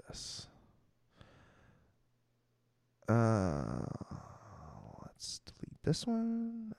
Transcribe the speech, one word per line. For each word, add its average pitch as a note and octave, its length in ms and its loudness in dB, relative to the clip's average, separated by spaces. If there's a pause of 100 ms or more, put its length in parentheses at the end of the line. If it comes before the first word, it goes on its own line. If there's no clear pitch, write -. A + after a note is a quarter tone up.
this? - 400 -10 (2500)
Uh, F#2+ 760 4 (1200)
let's - 420 -12
delete - 380 -14
this - 240 4
one, A3+ 720 -2